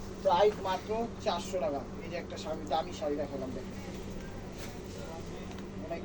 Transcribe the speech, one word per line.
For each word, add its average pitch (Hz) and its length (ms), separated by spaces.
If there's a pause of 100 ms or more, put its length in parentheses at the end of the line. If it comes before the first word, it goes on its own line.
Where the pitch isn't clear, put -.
(220)
প্রাইস 190 340 (120)
মাত্র 202 220 (340)
চারশো 190 400
টাকা। 143 160 (240)
এই - 80
যে 170 100
একটা - 200
শাড়ি, 156 200 (100)
দামি 160 280
শাড়ি 147 200
দেখালাম 139 360
দেখেন, - 200 (2000)
অনেক 339 180